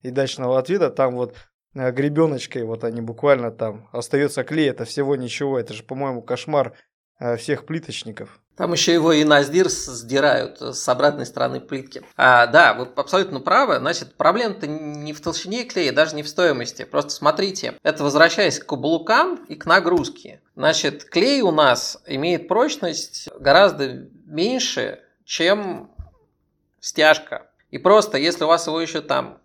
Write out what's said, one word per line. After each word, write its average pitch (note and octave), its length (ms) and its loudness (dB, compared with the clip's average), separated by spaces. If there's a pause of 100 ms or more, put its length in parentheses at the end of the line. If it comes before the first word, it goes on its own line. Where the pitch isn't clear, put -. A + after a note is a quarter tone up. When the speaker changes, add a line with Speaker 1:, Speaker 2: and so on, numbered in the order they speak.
Speaker 1:
и B2+ 100 -10
«Дачного C3 480 -2
ответа», D#3+ 320 0
там B2+ 240 0
вот, B2 200 -4 (400)
э, B2+ 160 -2
гребеночкой C#3+ 720 -2
вот A2+ 200 -8
они A#2 180 -6
буквально A#2+ 500 0
там A2 400 -8
остается C#3 520 -2
клей, D3 260 0
это A#2+ 160 -6
всего C#3 300 -2
ничего, B2+ 440 -4
это A2+ 140 -8
же, A2 100 -14
по-моему, C3 380 -8
кошмар, B2 520 -2 (460)
э, A#2+ 180 -4
всех C3+ 280 -4
плиточников. A2+ 720 -12 (180)
Speaker 2:
Там E3+ 160 -2
еще - 200 2
его E3 200 4
и D3+ 100 4
на D3 200 6
сдир E3 260 2
с-, - 220 -6
сдирают, B2 680 0
э, B2+ 120 -10
с - 160 -6
обратной C#3 380 2
стороны B2+ 340 -4
плитки. - 400 -12 (160)
А, B2 300 6
да, C3+ 260 6
вы B2 220 -6
абсолютно D3 440 -2
правы. F#3 380 2
Значит, D3 380 -6
проблема-то G3 520 0
не D3+ 460 -10
в D3+ 80 -16
толщине F#3+ 420 -6
клея, E3+ 300 -2
даже D#3 220 2
не D3 80 -8
в D3 40 -10
стоимости. C3+ 560 -2
Просто D3 280 -4
смотрите, F#3 640 -2 (100)
это D#3 200 0
возвращаясь D#3 560 4
к - 60 -18
каблукам E3+ 840 0
и D#3 60 -12
к - 120 -18
нагрузке. F3 720 0 (140)
Значит, D3 500 -2
клей C4 360 2
у F#3 100 2
нас C#3+ 560 2
имеет E3 400 -4
прочность - 840 -4 (100)
гораздо C#3 680 2 (180)
меньше, E3+ 760 -4 (240)
чем F#3 680 -2 (920)
стяжка. - 680 2 (220)
И - 80 -12
просто, G3+ 400 4
если E3 260 -2
у D3+ 40 0
вас E3 200 2
его D#3+ 140 -4
еще D#3+ 200 -6
там - 440 -4